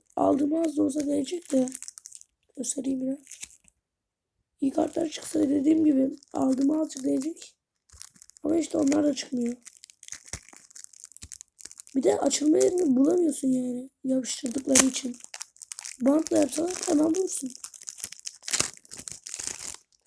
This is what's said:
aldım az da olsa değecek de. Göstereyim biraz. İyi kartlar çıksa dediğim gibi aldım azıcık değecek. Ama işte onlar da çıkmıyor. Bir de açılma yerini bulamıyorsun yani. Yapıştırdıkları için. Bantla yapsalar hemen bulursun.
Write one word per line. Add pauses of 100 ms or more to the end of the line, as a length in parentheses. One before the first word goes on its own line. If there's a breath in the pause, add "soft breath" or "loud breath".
(160)
aldım
az
da
olsa
değecek
de. (880)
Göstereyim
biraz. (1400)
İyi
kartlar
çıksa
dediğim
gibi (160)
aldım
azıcık
değecek. (840)
Ama
işte
onlar
da
çıkmıyor. (2500)
Bir
de
açılma
yerini
bulamıyorsun
yani. (140)
Yapıştırdıkları
için. (840)
Bantla
yapsalar (120)
hemen
bulursun. (2500)